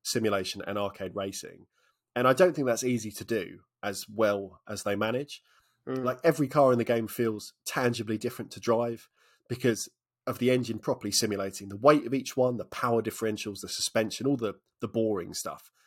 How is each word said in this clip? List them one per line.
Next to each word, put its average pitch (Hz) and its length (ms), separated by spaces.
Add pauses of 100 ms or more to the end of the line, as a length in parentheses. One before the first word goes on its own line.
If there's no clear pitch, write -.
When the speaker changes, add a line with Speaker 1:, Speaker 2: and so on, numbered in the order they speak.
Speaker 1:
simulation 101 640
and 101 120
arcade 98 360
racing. 98 520 (480)
And 123 140
I 131 40
don't 180 220
think 143 120
that's 120 180
easy 117 280
to - 120
do 90 360 (220)
as 98 260
well 101 600
as 104 160
they 101 100
manage. 113 480 (460)
Speaker 2:
Mm. 131 160
Speaker 1:
Like, 127 180
every 156 260
car 135 240
in 120 60
the 117 60
game 117 240
feels 110 440 (140)
tangibly 113 500
different 120 360
to - 80
drive 117 480 (400)
because 120 400 (380)
of 123 120
the 123 120
engine 123 280
properly 123 340
simulating 98 560
the 101 80
weight 139 300
of 120 80
each 131 220
one, 127 200
the 104 80
power 117 380
differentials, 107 580
the 95 80
suspension, - 580
all 139 100
the, 110 180 (260)
the 117 80
boring 104 460
stuff - 360 (160)